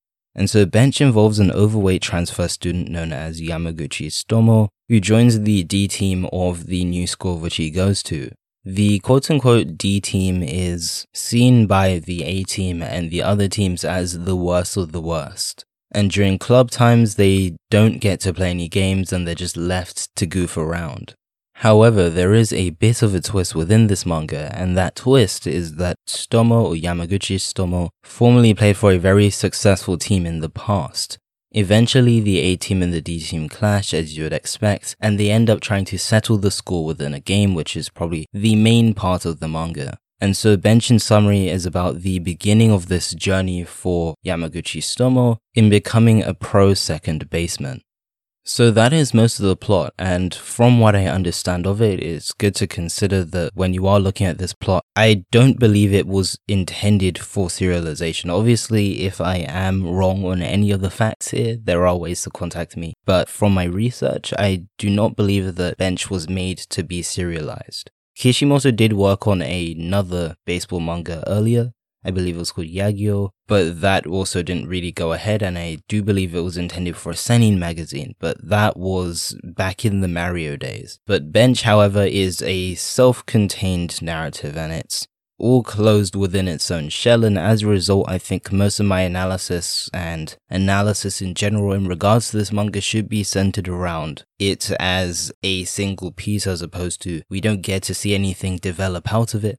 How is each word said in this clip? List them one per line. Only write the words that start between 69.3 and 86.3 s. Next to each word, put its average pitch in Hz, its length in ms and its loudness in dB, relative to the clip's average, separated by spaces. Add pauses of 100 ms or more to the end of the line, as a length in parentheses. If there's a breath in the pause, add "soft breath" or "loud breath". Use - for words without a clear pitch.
another 87 920 -4 (120)
baseball 90 320 -4
manga 82 480 -6
earlier, 117 460 0 (300)
I 92 60 -6
believe 90 260 -2
it 85 40 -8
was 85 120 -6
called 87 140 -8
Yagyo, 101 640 -2 (180)
but 85 340 0
that 98 260 0
also 90 340 -4
didn't 82 260 -6
really 87 240 -6
go 82 220 -4
ahead, 104 300 -2
and 90 120 -4
I 85 220 -8 (100)
do 107 140 -2
believe 95 320 -2
it 90 60 -4
was 85 180 -6
intended 87 400 -6
for 85 140 -10
a 85 40 -8
seinen 110 440 2
magazine, 82 600 -8
but - 220 -6
that 104 340 0
was 90 680 -6
back 95 420 -6
in 98 160 0
the 92 60 0
Mario 85 480 -6
days. - 500 -14
But 78 260 -4
Bench, 117 300 4
however, 104 420 4
is 92 380 0
a 92 320 -4
self-contained 95 1300 0
narrative, 80 560 -8
and 80 160 -8
it's - 340 -10 (300)
all 123 260 2
closed 104 520 2
within 95 320 -2